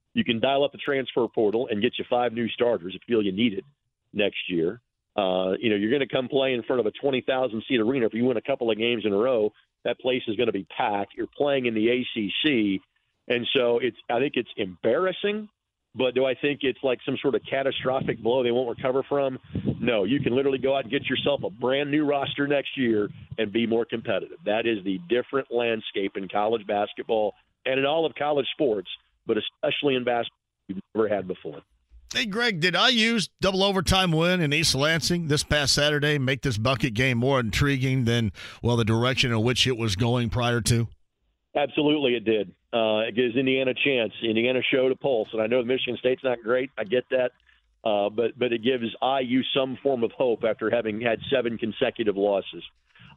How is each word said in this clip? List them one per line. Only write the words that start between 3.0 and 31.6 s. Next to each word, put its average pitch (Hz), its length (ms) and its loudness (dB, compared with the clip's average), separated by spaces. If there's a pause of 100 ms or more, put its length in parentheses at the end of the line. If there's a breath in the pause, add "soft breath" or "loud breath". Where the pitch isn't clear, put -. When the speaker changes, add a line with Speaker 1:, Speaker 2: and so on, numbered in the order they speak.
Speaker 1:
you 117 80 -2
feel 110 80 4
you 98 120 -2
need 104 220 0
it 98 100 -8 (480)
next 101 360 -2
year. 90 300 -2 (380)
Uh, 92 420 0
you 117 100 -2
know, 107 60 2
you're 104 160 -2
gonna 139 160 0
come 131 220 -4
play 135 240 0
in 117 100 -4
front 131 160 0
of 107 60 0
a 104 60 0
twenty 135 280 -2
thousand 123 480 -2
seat 123 140 2
arena. 120 240 0
If 104 80 -2
you 117 100 -2
win 127 140 2
a 107 40 -2
couple 127 300 -2
of 107 60 -2
games 117 280 -2
in 104 60 0
a 98 60 2
row, 110 340 2 (320 soft breath)
that 120 160 -4
place 127 300 -2
is 101 80 -4
gonna 113 160 0
be 98 160 -6
packed. 104 480 -2
You're 113 100 -4
playing 139 380 0
in 117 80 0
the 110 160 2
A 123 240 0
C 101 180 -2 (100)
C. 107 400 2 (460)
And 123 260 0
so 120 260 4
it's, 120 180 -2 (120)
I 120 100 0
think 139 180 -2
it's 117 180 -4
embarrassing, 180 920 -2 (440)
but 123 220 -2
do 131 100 4
I 127 100 0
think 143 280 -2
it's, 127 180 -2
like, 127 240 0
some 135 160 -2
sort 131 140 2
of 101 120 -2
catastrophic 131 760 -2
blow 123 200 2
they 120 80 2
won't 120 240 0
recover 131 280 -2
from? 139 340 -2 (420 loud breath)
No, 113 260 2
you 135 140 2
can 123 160 0
literally 139 220 2
go 135 180 0
out 135 80 -2
and 107 80 -12
get 131 140 -2
yourself 135 380 -2
a 92 80 -4
brand 131 400 -2
new 151 120 2
roster 143 440 0
next 143 300 0
year 110 320 2 (280 loud breath)
and 107 140 -2
be 117 160 2
more 113 180 2
competitive. 110 580 -4
That 107 220 0
is 110 180 0
the 95 240 -2
different 123 440 -2
landscape 113 640 -2
in 98 140 -6
college 107 360 -2
basketball 104 680 -2 (300 soft breath)
and 131 140 0
in 135 60 0
all 156 220 0
of - 80 -8
college 143 380 -2
sports, 110 360 0 (380)
but 110 100 0
especially 139 580 -2
in 123 80 -2
basketball 117 360 -2 (280)
you've 98 120 -8 (160)
never 110 120 2
had 98 200 -2
before. 82 340 -10 (500)